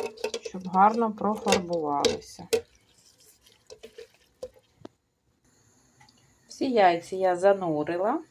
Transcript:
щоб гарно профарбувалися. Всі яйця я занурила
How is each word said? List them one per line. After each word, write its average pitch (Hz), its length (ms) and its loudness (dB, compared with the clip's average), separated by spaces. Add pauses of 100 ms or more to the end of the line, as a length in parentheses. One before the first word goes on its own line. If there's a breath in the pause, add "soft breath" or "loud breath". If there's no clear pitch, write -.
(400)
щоб 185 280 -12
гарно 214 440 4
профарбувалися. 175 1400 -2 (4000)
Всі - 220 -4
яйця 190 460 4
я 185 200 2
занурила 185 960 0